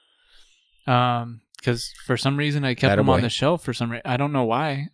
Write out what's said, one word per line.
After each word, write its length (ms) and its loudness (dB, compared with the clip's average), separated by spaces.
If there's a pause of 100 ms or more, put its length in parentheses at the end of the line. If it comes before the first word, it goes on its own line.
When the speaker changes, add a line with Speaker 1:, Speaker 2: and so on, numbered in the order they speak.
(880)
Speaker 1:
Um, 560 0 (200)
'cause 300 -2 (140)
for 100 2
some 200 0
reason 280 0
I 100 0
kept 220 2
them 120 4
on 120 4
Speaker 2:
Attaboy. 20 0
Speaker 1:
the 80 0
shelf 320 0
for 120 -6
some 180 -4
re-, 120 -8
I 120 -2
don't 160 -2
know 120 2
why. 500 -2